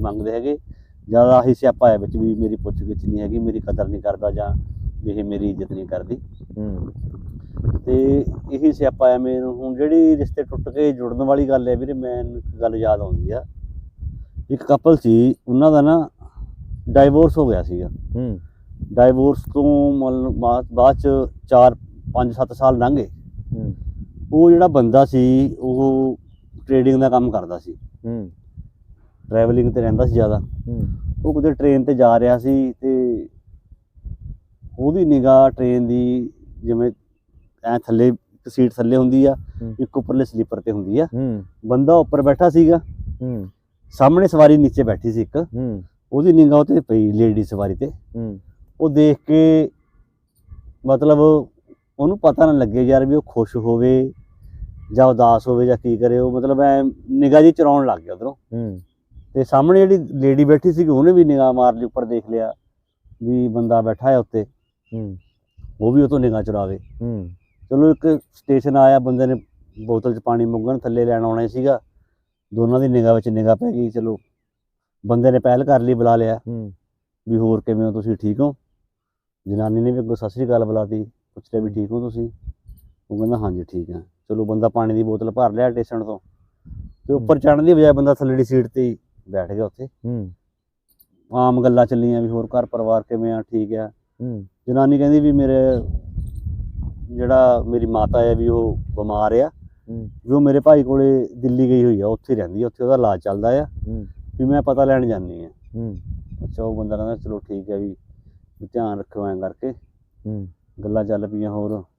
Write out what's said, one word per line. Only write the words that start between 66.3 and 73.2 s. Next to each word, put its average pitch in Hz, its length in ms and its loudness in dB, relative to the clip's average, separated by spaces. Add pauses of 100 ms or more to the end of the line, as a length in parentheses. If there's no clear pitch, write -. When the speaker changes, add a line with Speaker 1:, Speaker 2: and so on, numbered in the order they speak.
Speaker 1:
ਚੁਰਾਵੇ। 98 360 -6 (240)
Speaker 2:
ਹੂੰ। 107 280 -8 (400)
Speaker 1:
ਚਲੋ 147 200 4
ਇੱਕ 156 300 0 (120)
ਸਟੇਸ਼ਨ 135 440 -2
ਆਇਆ, 135 220 6
ਬੰਦੇ 131 280 0
ਨੇ 131 80 -2 (520)
ਬੋਤਲ 117 280 -2
'ਚ 110 40 -8
ਪਾਣੀ 117 260 -2
ਮੰਗਣ 117 340 -4
ਥੱਲੇ 120 260 -2
ਲੈਣ 117 200 0
ਆਉਣਾ 113 180 -2
ਹੀ 117 60 -2
ਸੀਗਾ, 127 320 -2 (720)
ਦੋਨਾਂ 117 260 0
ਦੀ 135 80 0
ਨਿਗਾਹ 117 260 4
ਵਿੱਚ 113 140 -2